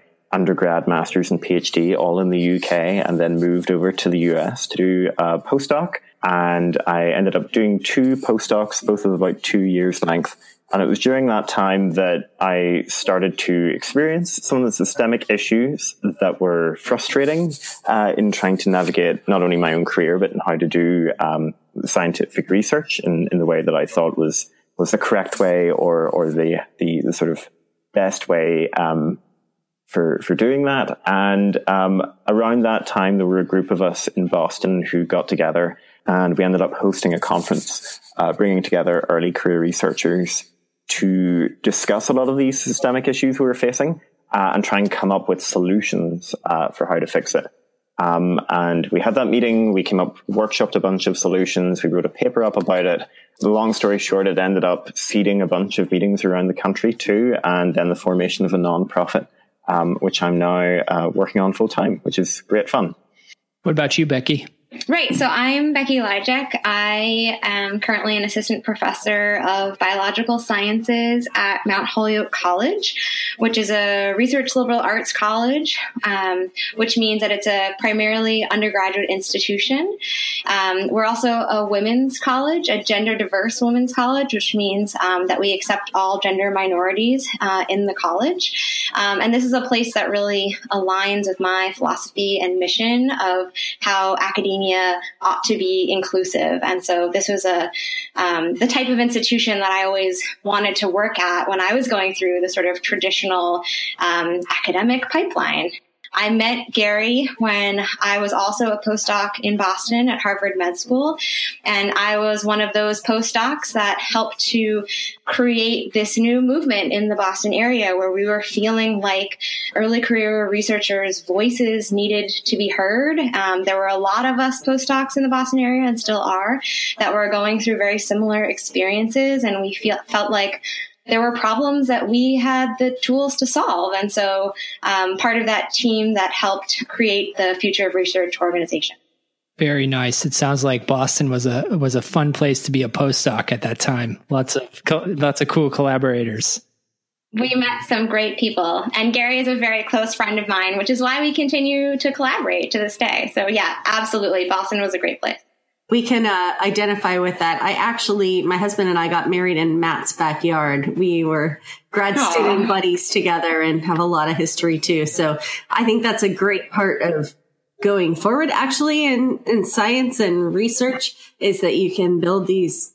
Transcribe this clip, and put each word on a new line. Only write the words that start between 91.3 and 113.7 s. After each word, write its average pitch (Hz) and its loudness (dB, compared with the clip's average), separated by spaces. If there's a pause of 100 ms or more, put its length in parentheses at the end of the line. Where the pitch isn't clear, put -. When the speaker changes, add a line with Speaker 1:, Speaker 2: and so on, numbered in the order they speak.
Speaker 3:
my 185 0
philosophy 202 -2
and 185 0
mission 233 2
of 185 -2 (260)
how 190 0
academia 196 -2 (640)
ought - 0
to 220 0
be 185 0
inclusive. 180 0
And 185 -2
so 175 0
this 196 0
was 196 -2
a, 175 0 (440)
um, 175 0
the 240 0
type 254 0
of 247 2
institution 233 0
that 190 0
I 190 2
always 190 0 (220)
wanted 202 0
to 202 0
work 208 0
at 175 0
when 190 0
I 185 2
was 254 0
going 190 0
through 180 0
the 180 0
sort 180 -2
of 180 -2
traditional, 185 0 (360)
um, 175 0 (100)
academic 233 0
pipeline. 156 -2 (420)
I 208 0
met 233 0
Gary 220 2
when 202 0 (160)
I 202 2
was 202 0
also 208 0
a 208 -2
postdoc 208 -2
in 208 0
Boston 220 0
at 220 -2
Harvard 196 -2
Med 180 0
School. 277 -2 (440)
And 202 0
I 208 0
was 214 0
one 208 0
of 208 -2
those 214 0
postdocs 233 0